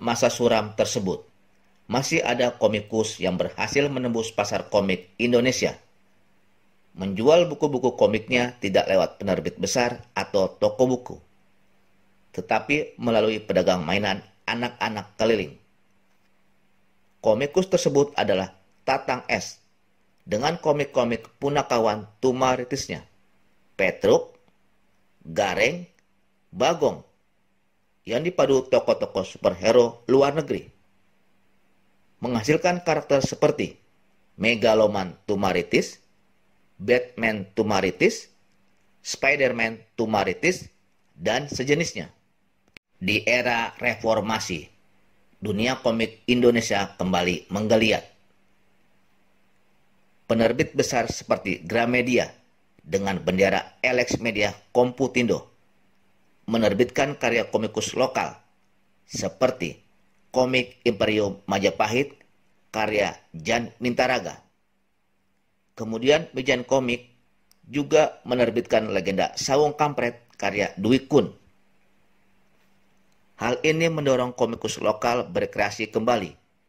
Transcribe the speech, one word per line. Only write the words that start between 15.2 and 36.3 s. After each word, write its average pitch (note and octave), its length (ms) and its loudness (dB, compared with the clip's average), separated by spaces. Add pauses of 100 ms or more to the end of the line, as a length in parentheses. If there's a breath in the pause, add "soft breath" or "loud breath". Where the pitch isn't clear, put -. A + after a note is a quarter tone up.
Komikus C#3 480 2
tersebut C#3+ 480 2
adalah F#2+ 320 0 (320)
Tatang C3+ 480 -2
S, - 320 -4 (640)
dengan D3 320 -2
komik-komik C3+ 800 -2
punakawan A2+ 800 0
tumaritisnya, B2+ 880 -2 (720)
Petruk, - 560 2 (880)
Gareng, G2+ 640 0 (640)
Bagong, C#3+ 560 0 (960)
yang C3 240 -4
dipadu C3+ 400 2
tokoh-tokoh A2 560 0
superhero G#2+ 880 2
luar C#3 240 4
negeri, C#3 320 -4 (1600)
menghasilkan D3+ 640 0
karakter C#3+ 340 0
seperti - 560 -2 (600)
Megaloman G#2+ 880 2
Tumaritis, G2 760 0 (800)